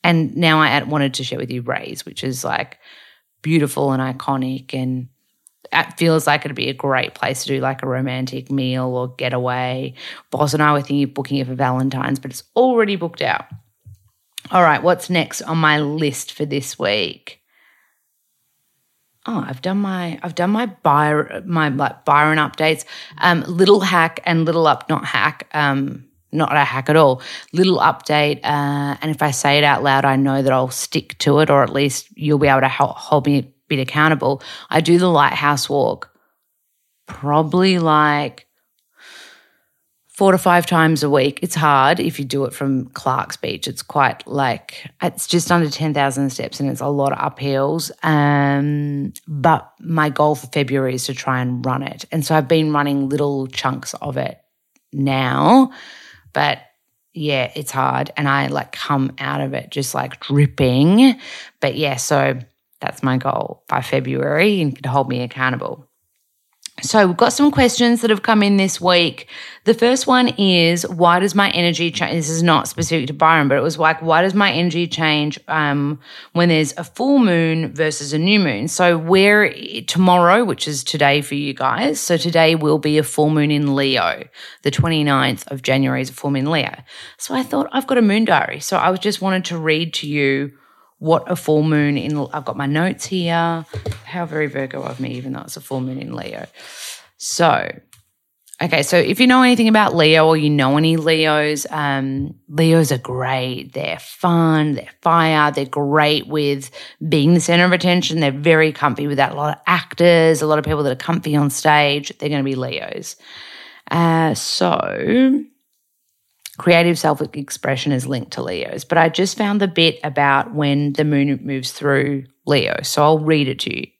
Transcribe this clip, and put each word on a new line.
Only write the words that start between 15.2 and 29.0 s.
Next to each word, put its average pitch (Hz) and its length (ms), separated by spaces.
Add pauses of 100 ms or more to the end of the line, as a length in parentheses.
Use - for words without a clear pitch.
on 160 160
my 151 200
list 147 540
for 151 120
this 139 360
week? - 600 (1800)
Oh, 226 220
I've 131 160
done 190 160
my, 185 420
I've 170 140
done 180 160
my 226 160
Byr-, 151 800
my, 160 220
like, 135 360
Byron 151 340
updates. 156 460 (340)
Um, 175 280
little 190 340
hack 170 440
and 165 220
little 160 200
up, - 220
not 156 160
hack, 120 500
um, 139 520 (240)
not 151 240
a 147 80
hack 131 280
at 156 60
all. 135 260 (320)
Little 185 240
update, 147 680
uh, 143 560